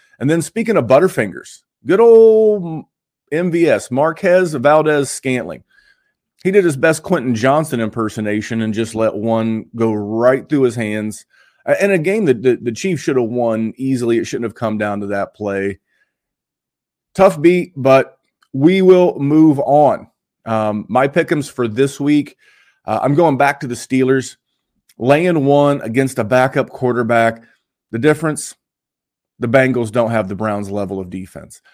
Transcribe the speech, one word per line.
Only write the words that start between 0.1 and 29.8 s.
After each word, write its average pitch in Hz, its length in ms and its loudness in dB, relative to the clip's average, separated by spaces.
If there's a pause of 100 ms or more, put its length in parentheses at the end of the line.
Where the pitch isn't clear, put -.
And 135 100 -4
then 165 140 0
speaking 220 340 -4
of 135 100 0
Butterfingers, 120 760 0 (220)
good 175 160 2
old 220 840 4 (440)
M 170 220 -2
V 165 160 2
S, 107 220 0
Marquez 165 640 0
Valdez-Scantling. 135 1080 0 (800)
He 190 80 -2
did 196 140 4
his 156 120 0
best 160 260 0
Quentin 131 320 -2
Johnston 135 460 0
impersonation 107 840 -4
and 110 120 -4
just 110 200 -4
let 110 200 -2
one 113 520 -4 (100)
go 113 160 0
right 113 560 0
through 143 140 0
his 120 120 2
hands. 107 500 -6 (420)
Uh, 143 140 0
in 196 120 2
a 185 60 2
game 196 260 -2
that 120 180 0
the, 123 140 2
the 117 160 -6
Chiefs 170 300 -6
should 143 140 -2
have 120 120 0
won 113 480 -4
easily. 123 420 -2
It - 60 -2
shouldn't 113 200 -8
have 104 100 -8
come 107 240 -4
down 104 220 -4
to 101 80 -8
that 98 260 -6
play. 98 440 -6 (1400)
Tough 190 260 4
beat, 175 360 2
but 135 420 2 (340)
we 175 300 0
will 180 360 6
move 143 420 2
on. 139 480 2 (360)
Um, 107 440 -4
my 127 200 0
pick'ems 151 420 -2
for 120 160 -4
this 131 320 -2
week, 147 380 -2 (480)
uh, 107 180 -4
I'm 139 140 0
going 156 200 2
back 143 240 0
to 143 60 -10
the 120 80 -6
Steelers. 131 640 -2 (600)
Laying 151 480 2
one 143 380 2
against 123 380 -2
a 110 40 -2
backup 127 460 0
quarterback. 117 720 0 (480)
The 113 80 -8
difference, 151 560 -2 (840)
the 117 80 -4
Bengals 123 420 0